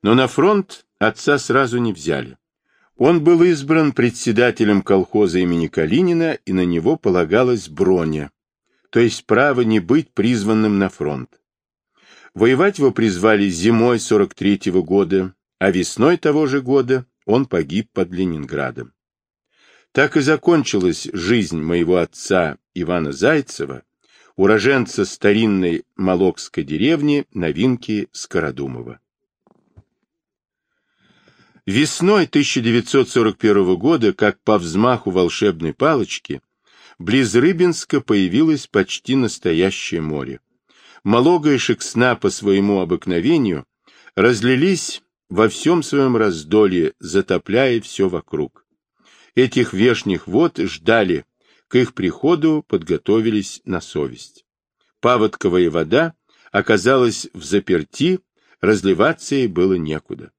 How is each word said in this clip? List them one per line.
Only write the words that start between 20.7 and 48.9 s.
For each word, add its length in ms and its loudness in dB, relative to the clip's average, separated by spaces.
жизнь 480 -2
моего 360 0
отца 600 -2
Ивана 380 -4
Зайцева, 720 -2
уроженца 680 2
старинной 760 0
Молокской 680 -2
деревни 680 -2
Новинки 800 -4
Скородумова. 880 -8
Весной 580 2
тысяча 360 -2
девятьсот 480 0
сорок 280 0
первого 380 2
года, 360 2
как 300 0
по 160 2
взмаху 540 0
волшебной 640 0
палочки, 640 -4
близ 380 0
Рыбинска 640 2
появилось 640 0
почти 500 -4
настоящее 840 -2
море. 380 -8
Малога 480 2
и 60 2
Шексна 580 0
по 140 -2
своему 500 0
обыкновению 840 -2
разлились 880 0
во 200 2
всем 340 0
своем 320 0
раздолье, 840 0
затопляя 840 -2
все 260 -4
вокруг. 580 -8